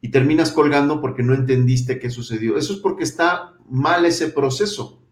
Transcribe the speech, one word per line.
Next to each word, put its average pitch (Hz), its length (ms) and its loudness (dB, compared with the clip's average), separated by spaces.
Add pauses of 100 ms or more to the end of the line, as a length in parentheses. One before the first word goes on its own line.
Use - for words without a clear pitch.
y 123 60 -8
terminas 156 420 2
colgando 147 520 2
porque 127 200 -4
no 127 120 4
entendiste 127 640 2
qué 120 100 -8
sucedió. 113 480 -4
Eso 156 160 -2
es 196 60 -6
porque 185 260 -2
está - 480 -2 (160)
mal 156 380 2
ese 165 220 0
proceso. 139 840 -4